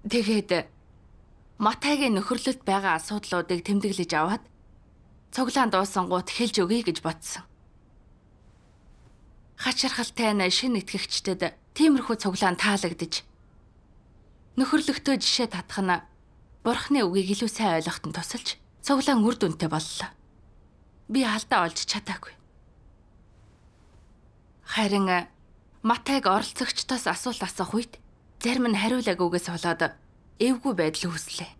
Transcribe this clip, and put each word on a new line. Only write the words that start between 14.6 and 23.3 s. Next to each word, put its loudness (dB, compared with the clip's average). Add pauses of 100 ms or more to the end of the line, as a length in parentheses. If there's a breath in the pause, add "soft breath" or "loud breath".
жишээ 0
татах -8
нь 2 (640)
Бурхны 2
үгийг 0
илүү -2
сайн 0
ойлгоход -6
нь -8
тусалж, -8 (240)
цуглаан 4
үр 2
дүнтэй 0
боллоо. -4 (1000)
Би 2
алдаа 2
олж -6
чадаагүй. -6 (2250)